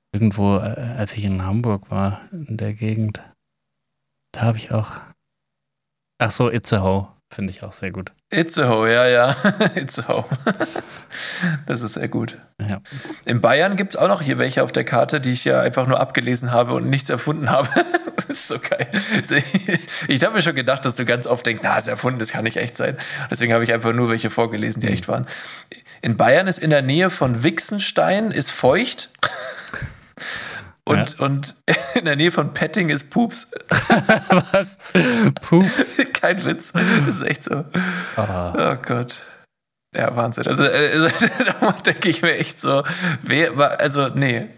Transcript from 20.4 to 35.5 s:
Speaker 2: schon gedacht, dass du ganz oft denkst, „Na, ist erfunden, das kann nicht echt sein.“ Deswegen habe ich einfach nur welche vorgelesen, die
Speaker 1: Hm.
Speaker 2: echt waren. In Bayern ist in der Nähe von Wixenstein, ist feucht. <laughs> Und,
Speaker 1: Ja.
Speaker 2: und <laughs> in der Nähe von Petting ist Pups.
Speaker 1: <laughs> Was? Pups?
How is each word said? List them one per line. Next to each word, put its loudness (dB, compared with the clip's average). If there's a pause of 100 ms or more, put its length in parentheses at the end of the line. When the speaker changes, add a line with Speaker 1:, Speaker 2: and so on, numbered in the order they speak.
Speaker 2:
schon 0
gedacht, 0
dass 0
du -4
ganz 0
oft 0
denkst, -2
„Na, 2
ist -2
erfunden, -2
das -4
kann -4
nicht -2
echt -4
sein.“ -2 (340)
Deswegen 0
habe 4
ich 2
einfach 2
nur 2
welche 0
vorgelesen, -2
die -2
Speaker 1:
Hm. 0
Speaker 2:
echt -4
waren. -2 (760)
In 0
Bayern 6
ist -2
in 0
der 6
Nähe 2
von 0
Wixenstein, 0
ist -2
feucht. 2 (120)
<laughs> -10
Und, 2
Speaker 1:
Ja. 0
Speaker 2:
und -2 (120)
<laughs> 0
in 0
der 2
Nähe 4
von -2
Petting 0
ist -4
Pups. -2
Speaker 1:
<laughs> -16 (840)
Was? 0 (640)
Pups? 4